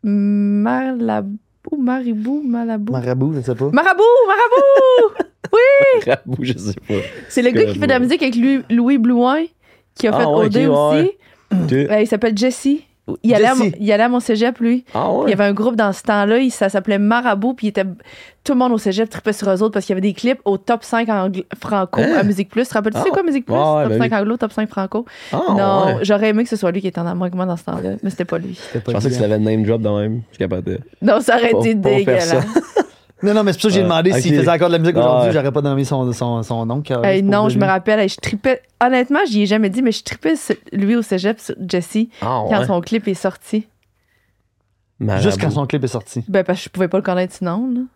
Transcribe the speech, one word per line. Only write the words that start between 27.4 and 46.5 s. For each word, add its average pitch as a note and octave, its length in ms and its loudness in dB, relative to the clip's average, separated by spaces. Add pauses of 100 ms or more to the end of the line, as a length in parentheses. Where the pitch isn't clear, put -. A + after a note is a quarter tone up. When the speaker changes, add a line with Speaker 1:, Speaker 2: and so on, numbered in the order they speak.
Speaker 1:
dans E3+ 100 -4
ce E3+ 80 -12
temps-là, F#3 280 -6 (100)
mais G3+ 80 -4
c'était F3 160 -6
pas E3+ 100 -4
lui. F3+ 200 -8
Speaker 2:
C'était - 240 -8
pas A#2+ 120 -6
Speaker 3:
Je A#2 40 -2
pensais A2+ 120 0
Speaker 2:
lui, B2 60 0
Speaker 3:
que B2 60 -4
tu A2 40 2
Speaker 2:
hein. G#2 40 0
Speaker 3:
l'avais G#2+ 140 0
name A2 220 2
drop A2+ 160 0
de G#2+ 80 -2
même. G#2+ 320 -2 (140)
Je - 40 -20
capotais. F#2 420 -4 (200)
Speaker 1:
Non, C#4+ 220 4
ça A#3+ 160 2
aurait A#3 140 2
Speaker 3:
Pauvre, G#3+ 140 2
Speaker 1:
été A3 140 0
Speaker 3:
pauvre - 160 2
Speaker 1:
déguelassse. F#3+ 360 2
Speaker 3:
personne. G#3 200 0
<laughs> E4 100 2 (580)
Speaker 2:
Non, G3+ 140 2
non, G#3+ 80 4
mais G3+ 100 2
c'est - 60 -2
pour - 40 -6
ça A3 80 2
que F3+ 40 0
j'ai G3 60 4
Speaker 3:
Euh, - 20 2
Speaker 2:
demandé E3+ 300 2
s'il D#3 200 2
Speaker 3:
ok. C#3+ 60 4
Speaker 2:
faisait C3+ 140 4
encore E3+ 160 2
de E3+ 60 2
la E3+ 40 2
musique E3 180 2
aujourd'hui, B2 300 4
Speaker 3:
Ouais. A#2 60 2
Speaker 2:
j'aurais C#3+ 180 0
pas D3 100 -2
nommé C#3 240 0
son, C3 280 -2
son, A#2 320 -4
son A2+ 220 -4
nom, B2+ 160 -4
car B2 220 -4
Speaker 1:
Hey, F#3+ 140 2
Speaker 2:
juste G3 140 0
Speaker 1:
non, G#3 80 2
Speaker 2:
pour G#3+ 100 2
Speaker 1:
je - 60 -4
Speaker 2:
lui. G3+ 60 2
Speaker 1:
me G3 40 2
rappelle, F#3+ 320 0
hey, G3 100 2
je - 60 -6
tripais, - 480 -4 (180)
honnêtement, B3+ 380 2 (100)
j'y G#3 140 0
ai G3+ 40 2
jamais G#3 240 2
dit, A#3 120 -2
mais A#3+ 80 2
je - 140 -6
tripais - 320 -2
sur, - 180 -4 (180)
lui G3+ 220 0
au A#3 80 0
cégep, G3+ 380 -4
sur - 160 -12 (120)
Jesse, F3+ 280 -4 (260)
Speaker 3:
Ah - 260 -2
Speaker 1:
quand G#3 120 2
Speaker 3:
ouais. B2+ 60 0
Speaker 1:
son F3 140 0
clip G#3+ 280 -4
est G3 60 -2
sorti. G#3+ 520 -6 (1300)
Speaker 3:
Marabout. G#2 240 0
Speaker 2:
Juste G2 160 2
quand D#3 100 0
son C#3 160 -2
clip C#3 160 -2
est B2+ 60 -4
sorti. A#2 400 -8
Speaker 1:
Ben, F#3+ 160 0
parce F#3 160 -4